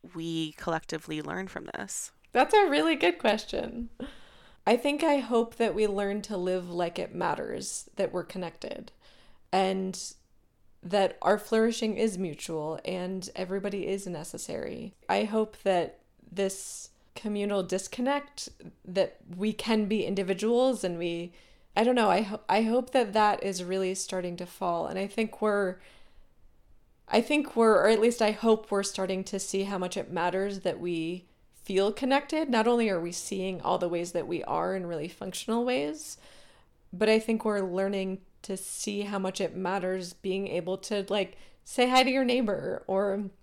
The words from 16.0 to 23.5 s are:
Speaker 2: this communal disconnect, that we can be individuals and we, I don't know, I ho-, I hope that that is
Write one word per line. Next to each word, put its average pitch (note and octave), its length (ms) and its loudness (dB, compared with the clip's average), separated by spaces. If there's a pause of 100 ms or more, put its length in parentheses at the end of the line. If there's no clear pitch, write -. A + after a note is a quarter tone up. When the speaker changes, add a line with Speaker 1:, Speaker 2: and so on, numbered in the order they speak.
Speaker 2:
this - 600 -6 (240)
communal G3+ 480 -2
disconnect, B3+ 840 -2 (360)
that F3+ 340 0 (180)
we G#3+ 160 0
can A3 340 0
be G#3+ 180 0
individuals G#3+ 800 2
and F3 160 -2
we, E3+ 340 -4 (440)
I A3 80 4
don't B3 100 4
know, A3 160 4
I F#3 120 4
ho-, G#3 260 -6
I G#3 140 4
hope A#3+ 280 0
that A3+ 220 2
that G#3 320 4
is F#3 180 -2